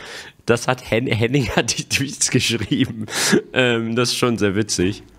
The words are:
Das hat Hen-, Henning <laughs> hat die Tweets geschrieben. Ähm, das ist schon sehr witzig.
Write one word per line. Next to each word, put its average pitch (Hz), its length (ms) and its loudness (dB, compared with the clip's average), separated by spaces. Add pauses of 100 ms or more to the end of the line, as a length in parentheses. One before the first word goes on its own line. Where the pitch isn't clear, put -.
(460)
Das 120 220 0
hat 127 240 -2
Hen-, 117 160 2
Henning 117 400 0
<laughs> - 80 -2
hat 120 240 0
die - 100 -4
Tweets - 400 -2
geschrieben. 113 800 0 (460)
Ähm, 117 420 2
das 117 140 2
ist - 80 -2
schon 120 200 2
sehr 101 180 2
witzig. 101 460 0 (180)